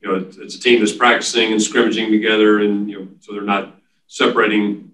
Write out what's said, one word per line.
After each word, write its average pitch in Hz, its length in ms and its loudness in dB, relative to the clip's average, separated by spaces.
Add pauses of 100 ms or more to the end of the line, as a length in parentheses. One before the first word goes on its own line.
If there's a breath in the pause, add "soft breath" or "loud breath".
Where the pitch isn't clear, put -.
you 101 80 -10
know, 95 100 0
it's, - 180 -12
it's - 180 -16
a - 60 -18
team 120 180 4
that's 104 140 0
practicing 117 580 0
and 107 100 0
scrimmaging 110 520 0
together, 107 480 2
and, 104 280 -2
you 101 120 -12
know, 92 80 -16 (100)
so - 140 -20
they're 101 100 -10
not 98 320 -4 (320)
separating 107 880 0